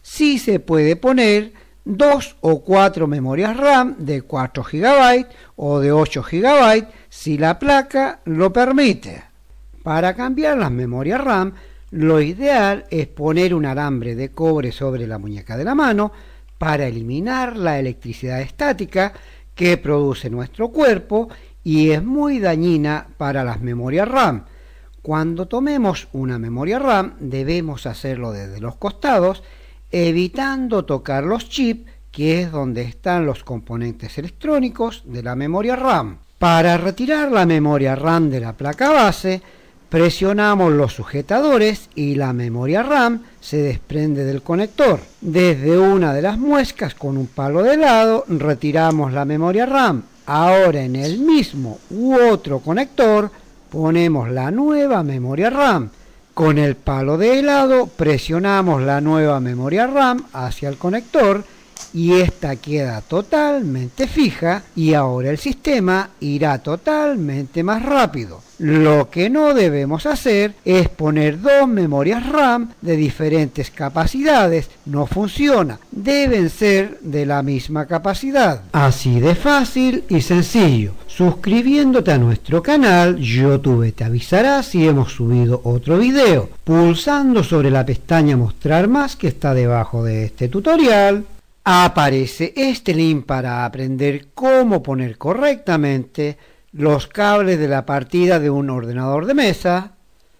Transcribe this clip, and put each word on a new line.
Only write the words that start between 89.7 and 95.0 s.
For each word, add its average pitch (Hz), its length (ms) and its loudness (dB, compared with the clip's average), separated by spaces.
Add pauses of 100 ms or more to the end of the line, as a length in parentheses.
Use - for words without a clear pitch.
de 110 220 -2
este 123 240 -4
tutorial. 208 760 2 (380)
Aparece 160 920 2
este 262 400 0
link 160 300 2
para 123 400 -4
aprender 131 680 -4
cómo 254 480 4
poner 127 360 -4